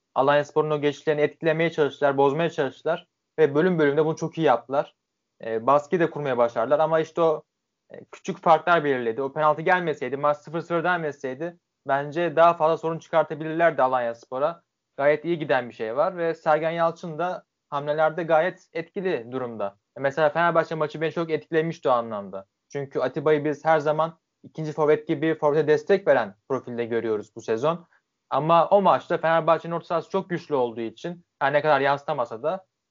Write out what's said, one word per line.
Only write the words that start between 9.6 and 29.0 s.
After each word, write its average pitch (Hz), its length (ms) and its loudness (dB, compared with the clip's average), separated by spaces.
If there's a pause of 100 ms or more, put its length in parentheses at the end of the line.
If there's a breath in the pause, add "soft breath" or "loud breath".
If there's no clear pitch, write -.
gelmeseydi, 160 560 -2
maç 147 200 0
sıfır 160 240 -8
sıfır 170 220 -4
denmeseydi 160 760 -4 (300)
bence 147 480 -2
daha 165 180 6
fazla 160 240 0
sorun 160 220 -6
çıkartabilirlerdi 160 840 0
Alanyaspor'a. 127 800 -2 (360)
Gayet 147 280 2
iyi 170 140 -2
giden 131 300 -2
bir 110 40 -16
şey 113 220 -6
var 175 220 -2
ve 165 180 -2
Sergen 160 360 0
Yalçın 165 480 -4
da 175 260 -6 (240)
hamlelerde 156 540 -2
gayet 165 500 0
etkili 165 580 -6
durumda. 117 460 -6 (200)
E, - 20 -10
mesela 139 300 0
Fenerbahçe 165 460 0
maçı 156 260 -6
beni 160 100 -2
çok 165 180 -6
etkilemişti 160 600 -2
o - 20 4
anlamda. 104 540 -4 (240)
Çünkü 143 300 -8
Atiba'yı 143 460 0
biz 147 200 -4
her 160 140 4
zaman 156 400 -2 (240)
ikinci 151 280 -10
forvet 151 360 2
gibi 160 300 -2
forvete 147 300 2
destek 151 400 2
veren 120 280 2 (140)
profilde 120 360 -4
görüyoruz 110 500 -4
bu 117 60 -14
sezon. 147 460 -2 (420 soft breath)
Ama 156 380 2
o 202 140 4
maçta 160 360 2